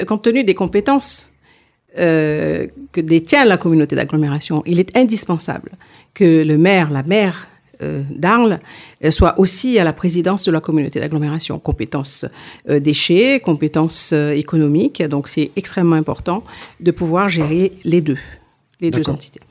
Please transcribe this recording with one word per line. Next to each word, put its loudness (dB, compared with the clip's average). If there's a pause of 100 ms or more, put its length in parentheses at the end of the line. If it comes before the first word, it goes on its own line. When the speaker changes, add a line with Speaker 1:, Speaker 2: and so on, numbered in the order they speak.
Speaker 1:
compte -4
tenu 2
des 2
compétences, -2 (640)
euh, 0 (240)
que -4
détient 2
la 4
communauté 2
d'agglomération, -2
il 0
est 0
indispensable -2 (420)
que 4
le 2
maire, 4
la -2
maire, 0 (340)
euh, -6
d'Arles, 0 (440)
euh, 2
soit 4
aussi 2
à 2
la 0
présidence -2
de 2
la 0
communauté -2
d'agglomération. -4
Compétences, -4 (440)
euh, 2
déchets, 2
compétences, 0
euh, 0
économiques. 0
Donc, -4
c'est -4
extrêmement 0
important -4 (360)
de 0
pouvoir 0
gérer 0 (100)
les 2
deux, -2 (600)
les -2
deux 0
Speaker 2:
D'accord. -4
Speaker 1:
entités. -16